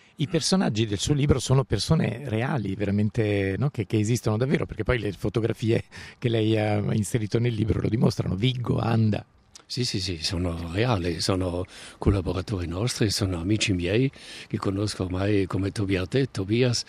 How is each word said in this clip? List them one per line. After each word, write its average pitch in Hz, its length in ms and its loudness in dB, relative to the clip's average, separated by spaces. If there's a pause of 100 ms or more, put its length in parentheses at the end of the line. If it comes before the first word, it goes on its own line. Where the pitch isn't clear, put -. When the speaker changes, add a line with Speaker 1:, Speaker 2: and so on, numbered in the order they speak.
(180)
Speaker 1:
I 143 100 -2
personaggi 151 580 0
del 101 140 -2
suo - 160 0
libro 143 240 4
sono 131 240 2
persone - 600 0
reali, 110 500 -2
veramente, 101 840 0
no? 135 140 0
Che, 107 160 -4
che 113 100 0
esistono 110 400 2
davvero, 131 300 0
perché - 160 -6
poi 123 160 0
le 104 140 -4
fotografie 110 680 0 (360)
che 120 100 0
lei 110 300 4
ha 107 160 2 (180)
inserito 107 460 0
nel 120 160 2
libro 101 260 0
lo 98 80 0
dimostrano. 113 460 2
Viggo, 117 420 0
Anda. 113 480 2 (400)
Speaker 2:
Sì, 123 200 -4
sì, 107 140 -2
sì, 92 220 -4
sono 85 500 -2
reali, 92 480 0
sono 90 460 0 (320)
collaboratori 90 680 0
nostri, 98 420 0
sono 92 300 0
amici 104 340 0
miei 98 380 0 (360)
che 110 100 -4
conosco 101 460 -2
ormai 95 440 0
come 95 240 -2
Tobias. 95 380 -2
Te-, 131 200 0
Tobias 117 600 0